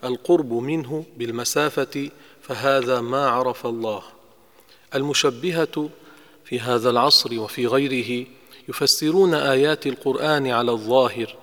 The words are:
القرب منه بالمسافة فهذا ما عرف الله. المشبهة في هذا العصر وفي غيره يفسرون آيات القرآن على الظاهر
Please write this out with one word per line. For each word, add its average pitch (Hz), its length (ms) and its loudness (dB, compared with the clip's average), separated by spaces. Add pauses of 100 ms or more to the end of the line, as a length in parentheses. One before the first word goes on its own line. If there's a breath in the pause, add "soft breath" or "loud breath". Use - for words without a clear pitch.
القرب 127 480 0
منه 143 520 -4 (120)
بالمسافة 135 920 -4 (320 loud breath)
فهذا 127 580 0
ما 131 280 0
عرف 123 380 -2
الله. 113 360 -4 (920 soft breath)
المشبهة 147 960 -2 (560 loud breath)
في 123 160 -6
هذا 120 300 2
العصر 120 500 4
وفي 110 260 -4
غيره 127 600 0 (420 loud breath)
يفسرون 160 680 2
آيات 143 520 2
القرآن 139 600 0
على 120 260 2
الظاهر 117 720 0